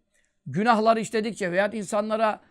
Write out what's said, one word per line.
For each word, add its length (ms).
günahları 540
işledikçe 520
veyahut 220
insanlara, 760